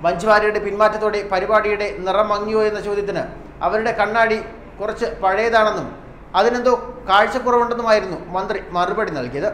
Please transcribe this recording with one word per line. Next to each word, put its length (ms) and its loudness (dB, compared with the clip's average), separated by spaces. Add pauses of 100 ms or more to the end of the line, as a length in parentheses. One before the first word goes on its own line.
മഞ്ജു 240 0
വാര്യരുടെ 360 4
പിന്മാറ്റത്തോടെ 560 0 (100)
പരിപാടിയുടെ 560 0 (200)
നിറം 260 2
മങ്ങിയോ 360 0
എന്ന 180 -6
ചോദ്യത്തിന് 360 -4 (440)
അവരുടെ 320 0
കണ്ണാടി 380 2 (420)
കുറച്ച് 260 -4 (180)
പഴയതാണെന്നും 640 2 (520)
അതിനെന്തോ 340 4 (360)
കാഴ്ചക്കുറവുണ്ടെന്നുമായിരുന്നു 1080 2 (180)
മന്ത്രി 240 -2 (180)
മറുപടി 400 0
നൽകിയത്. 360 -4